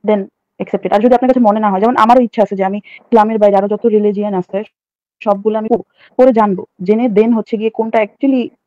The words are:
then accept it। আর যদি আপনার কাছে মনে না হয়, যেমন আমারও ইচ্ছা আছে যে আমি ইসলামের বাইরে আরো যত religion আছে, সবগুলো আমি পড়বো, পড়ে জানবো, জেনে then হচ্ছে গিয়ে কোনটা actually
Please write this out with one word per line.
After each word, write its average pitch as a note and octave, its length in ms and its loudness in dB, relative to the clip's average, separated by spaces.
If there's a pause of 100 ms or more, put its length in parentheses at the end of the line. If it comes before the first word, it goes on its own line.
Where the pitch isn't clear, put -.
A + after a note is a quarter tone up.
then G#3 160 0 (400)
accept F#3+ 240 -8
it। F#3 100 -2
আর G#3 80 2
যদি B3 140 4
আপনার B3+ 140 0
কাছে B3+ 100 2
মনে A3 200 2
না G#3+ 100 0
হয়, F#3+ 120 -2
যেমন A#3+ 160 0
আমারও A#3+ 240 4
ইচ্ছা A3+ 220 -2
আছে G3 120 -4
যে F#3+ 80 -4
আমি G3 140 -4 (200)
ইসলামের A3 400 0
বাইরে G3+ 200 2
আরো G3 100 0
যত G#3 180 -4
religion G#3 480 0
আছে, F#3 260 -6 (640)
সবগুলো G#3+ 360 -2
আমি G#3+ 120 -4
পড়বো, G#3+ 160 0 (340)
পড়ে B3+ 140 6
জানবো, G#3 320 0 (180)
জেনে A3 260 0
then A3 240 2
হচ্ছে A3 240 -4
গিয়ে A3 120 -4
কোনটা A3 300 -4
actually B3 440 -2 (240)